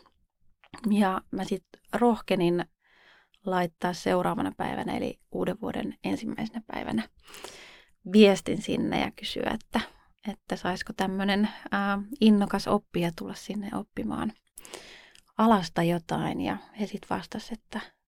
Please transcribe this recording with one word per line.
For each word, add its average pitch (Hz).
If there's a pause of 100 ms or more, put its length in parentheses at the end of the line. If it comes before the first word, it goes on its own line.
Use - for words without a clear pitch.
(880)
ja 202 (100)
mä 190
sit 190 (300)
rohkenin 180 (800)
laittaa 180
seuraavana 180
päivänä, -
eli - (120)
uuden 180
vuoden -
ensimmäisenä 220
päivänä, - (1000)
viestin 202
sinne -
ja -
kysyä, -
että, - (460)
että -
saisiko 185
tämmönen, 196 (220)
ää, 202 (220)
innokas 202
oppija 175
tulla 196
sinne 196
oppimaan 214 (1040)
alasta 202
jotain. 170
Ja 202 (220)
he 208
sit 196
vastas, -
että - (280)